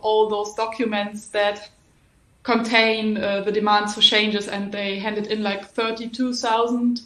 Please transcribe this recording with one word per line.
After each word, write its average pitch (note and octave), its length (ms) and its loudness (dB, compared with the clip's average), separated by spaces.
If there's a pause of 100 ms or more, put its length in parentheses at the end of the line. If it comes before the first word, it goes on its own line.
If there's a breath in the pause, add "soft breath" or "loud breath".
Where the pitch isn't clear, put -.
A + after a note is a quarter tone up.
all G#3+ 260 4
those G#3 260 -4
documents G#3+ 760 -4
that G#3 420 -2 (720)
contain, A3+ 760 2
uh, G3+ 240 -2
the G3+ 100 -4
demands G#3 440 2
for G#3+ 80 -4
changes, G#3 460 4
and G3+ 220 -6
they G3 280 -4
handed G#3+ 300 -4
in, G#3+ 140 -4
like, G3 280 -4
thirty-two A#3 640 -4
thousand A#3+ 720 0